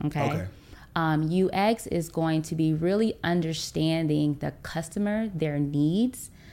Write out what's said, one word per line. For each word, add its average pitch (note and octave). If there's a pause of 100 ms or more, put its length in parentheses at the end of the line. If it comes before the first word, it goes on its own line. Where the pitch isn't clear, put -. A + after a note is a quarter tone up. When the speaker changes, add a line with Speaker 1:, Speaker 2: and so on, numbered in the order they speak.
Speaker 1:
okay? D3
Speaker 2:
Okay. D3 (500)
Speaker 1:
Um, D#3
U F#3
X G#3+
is E3+
going D#3+
to D#3
be D#3
really G3 (100)
understanding D#3+
the C#3+ (120)
customer, G#3
their D3+
needs, D3+ (220)